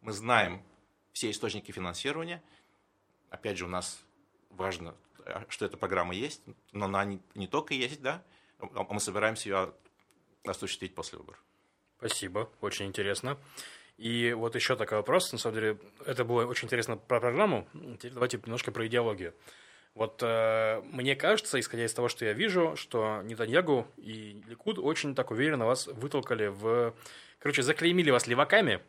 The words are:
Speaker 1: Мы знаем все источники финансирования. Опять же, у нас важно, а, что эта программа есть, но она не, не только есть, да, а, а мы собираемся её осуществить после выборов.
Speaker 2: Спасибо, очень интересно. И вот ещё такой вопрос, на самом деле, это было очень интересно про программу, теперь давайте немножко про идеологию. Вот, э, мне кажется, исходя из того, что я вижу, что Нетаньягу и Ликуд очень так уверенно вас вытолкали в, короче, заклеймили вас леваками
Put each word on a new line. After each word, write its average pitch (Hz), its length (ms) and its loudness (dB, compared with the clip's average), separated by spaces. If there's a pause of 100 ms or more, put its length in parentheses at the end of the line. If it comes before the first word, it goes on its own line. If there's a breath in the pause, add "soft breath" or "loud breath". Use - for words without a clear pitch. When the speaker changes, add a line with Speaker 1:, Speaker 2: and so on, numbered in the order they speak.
Speaker 1:
Мы 113 100 -8
знаем 104 520 2 (500)
все - 180 -2
источники 104 400 -6
финансирования. 147 680 -6 (880 soft breath)
Опять 101 280 -6
же, 90 80 -4
у 87 40 -8
нас 90 340 -6 (460)
важно, 90 460 -6 (300)
а, - 240 -8
что - 160 -4
эта - 120 -6
программа 90 360 0
есть, 120 280 -6 (300)
но 101 140 -4
она 98 200 2
не, 98 160 -6 (140)
не 98 120 -8
только 151 260 -2
есть, 135 280 -4
да, 147 220 -4 (360 soft breath)
а, 95 160 -12
а 101 180 -4
мы 104 60 -2
собираемся 104 500 0
её 95 240 0 (720)
осуществить 92 480 -6
после - 260 -10
выборов. 78 220 -20 (580)
Speaker 2:
Спасибо, 104 500 -4 (120)
очень 101 260 -4
интересно. 101 500 -2 (600 loud breath)
И 117 360 0
вот 113 220 -2
ещё 120 200 2
такой 110 220 0
вопрос, 143 340 2
на 120 60 -6
самом 110 180 -2
деле, 110 220 0 (280)
это 117 200 -2
было 120 200 4
очень 123 200 -4
интересно 117 320 0
про 120 220 2
программу, 123 480 2 (300)
теперь 123 140 -12
давайте 123 260 0
немножко 117 340 -6
про 113 160 -4
идеологию. 110 460 0 (600 loud breath)
Вот, 110 280 -2
э, 113 640 4
мне 131 320 0
кажется, 110 420 2
исходя 117 240 -2
из 113 100 -2
того, 120 140 0
что - 160 -2
я 107 80 2
вижу, 170 460 2
что 107 460 -2
Нетаньягу 117 640 2 (100)
и 107 500 -14
Ликуд 202 320 -4
очень 147 360 0
так 127 160 0
уверенно 131 340 2
вас 127 220 2
вытолкали 113 600 -2
в, 113 460 2 (460 loud breath)
короче, 143 220 0
заклеймили 165 480 4
вас 123 160 6
леваками 135 640 6